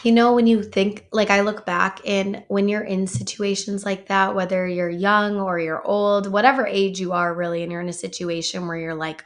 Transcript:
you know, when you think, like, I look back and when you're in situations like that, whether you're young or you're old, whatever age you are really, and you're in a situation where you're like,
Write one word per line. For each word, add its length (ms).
you 80
know, 220
when 140
you 160
think, 480
like, 180
I 120
look 220
back 440
and 400
when 200
you're 160
in 220
situations 800
like 220
that, 260
whether 340
you're 220
young 500
or 200
you're 260
old, 460
whatever 340
age 340
you 120
are 240
really, 260
and 100
you're 100
in 80
a 40
situation 760
where 100
you're 180
like, 300